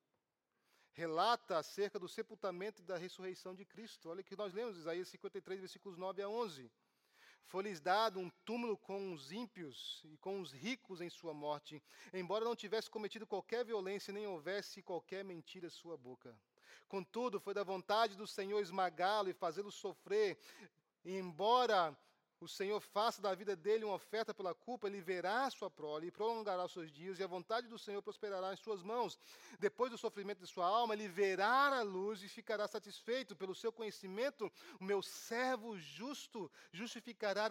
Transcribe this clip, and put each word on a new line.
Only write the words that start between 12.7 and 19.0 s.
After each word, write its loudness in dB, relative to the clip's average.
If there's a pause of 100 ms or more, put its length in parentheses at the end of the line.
cometido -6
qualquer 0
violência, -2
nem -4
houvesse -4
qualquer -4
mentira -10
em -10
sua -12
boca. -14 (520)
Contudo, -2
foi -4
da 2
vontade 4
do -8
Senhor -2
esmagá-lo 2